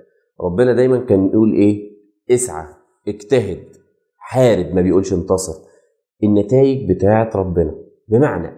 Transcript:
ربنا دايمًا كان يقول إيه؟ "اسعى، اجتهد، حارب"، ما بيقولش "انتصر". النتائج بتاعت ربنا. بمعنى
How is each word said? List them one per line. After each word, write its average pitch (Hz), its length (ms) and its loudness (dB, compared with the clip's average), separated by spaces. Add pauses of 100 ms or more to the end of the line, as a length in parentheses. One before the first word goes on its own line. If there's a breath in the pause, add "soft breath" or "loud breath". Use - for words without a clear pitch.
(420 soft breath)
ربنا 101 320 0
دايمًا 127 240 2
كان 101 300 2
يقول 110 260 2
إيه؟ 104 440 0 (340)
"اسعى، 80 360 -2 (400)
اجتهد، 104 560 -4 (540)
حارب"، - 580 0
ما 92 60 2
بيقولش 92 320 0
"انتصر". 90 400 -2 (680 soft breath)
النتائج 120 680 2
بتاعت 107 440 0
ربنا. 87 400 -2 (320)
بمعنى 107 400 0 (100)